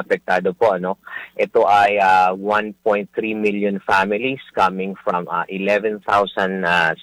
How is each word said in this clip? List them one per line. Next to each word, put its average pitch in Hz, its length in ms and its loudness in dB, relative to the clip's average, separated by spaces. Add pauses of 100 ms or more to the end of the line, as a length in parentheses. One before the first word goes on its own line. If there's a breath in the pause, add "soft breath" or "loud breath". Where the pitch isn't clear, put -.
apektado 92 560 -2
po, 110 160 2
ano? 92 240 -4 (400 loud breath)
Ito 110 320 2
ay, 101 320 4
ah, 92 320 4
one 104 480 -2
point 104 320 0
three 110 240 -4
million 101 480 -2
families 104 560 -2 (160)
coming 95 480 -2
from, 87 240 -4
ah, 85 240 -4
eleven 101 480 -2
thousand, 95 640 -2
ah, 85 380 0